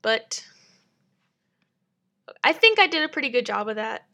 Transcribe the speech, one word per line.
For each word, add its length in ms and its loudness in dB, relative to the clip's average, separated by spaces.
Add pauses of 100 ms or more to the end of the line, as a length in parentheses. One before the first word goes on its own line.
But 440 -4 (2000)
I 80 4
think 260 4
I 100 6
did 160 -2
a 60 -4
pretty 200 -6
good 160 -2
job 240 -6
of 80 -6
that 360 -10